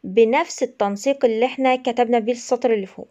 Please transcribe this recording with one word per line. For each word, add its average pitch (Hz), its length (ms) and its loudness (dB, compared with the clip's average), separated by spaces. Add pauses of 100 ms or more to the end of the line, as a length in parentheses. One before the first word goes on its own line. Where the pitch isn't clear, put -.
بنفس 233 600 2
التنسيق 247 600 -2
اللي 226 200 2
احنا 254 300 0
كتبنا 240 440 0
بيه 220 120 -2
السطر 240 420 -2
اللي 202 120 -2
فوق. - 260 -18